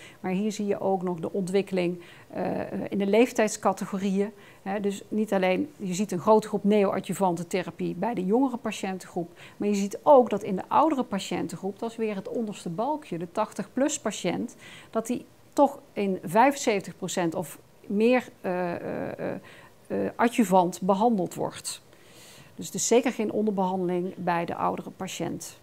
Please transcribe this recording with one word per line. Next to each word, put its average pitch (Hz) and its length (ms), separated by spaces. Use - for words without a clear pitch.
Maar 185 120
hier 202 200
zie 208 140
je 202 140
ook 190 220
nog 180 180
de 170 120
ontwikkeling, 185 680
eh, 180 300
in - 100
de 196 80
leeftijdscategorieën. 202 1300
Hè, 202 180
dus 202 280
niet 214 240
alleen, 185 440
je 185 180
ziet 202 180
een 180 60
grote 214 300
groep - 160
neoadjuvante 190 840
therapie 175 480
bij 202 200
de 185 100
jongere 240 320
patiëntengroep. 185 760
Maar 208 120
je 208 60
ziet 202 280
ook 254 280
dat 202 120
in 190 140
de - 120
oudere 269 340
patiëntengroep, 190 760
dat 233 120
is 226 60
weer 220 180
het 190 140
onderste 214 400
balkje, 220 500
de 175 140
tachtig 208 400
plus 294 280
patiënt, 196 560
dat 226 160
die - 200
toch - 280
in 196 320
vijfenzeventig 214 720
procent 170 380
of 185 240
meer, 233 420
eh, 180 340
eh, - 440
eh, 175 160
eh, 190 100
adjuvant 190 640
behandeld 196 540
wordt. - 500
Dus 180 120
het - 80
is 196 120
zeker 240 260
geen 220 200
onderbehandeling 185 840
bij 175 280
de 170 100
oudere 180 360
patiënt. - 720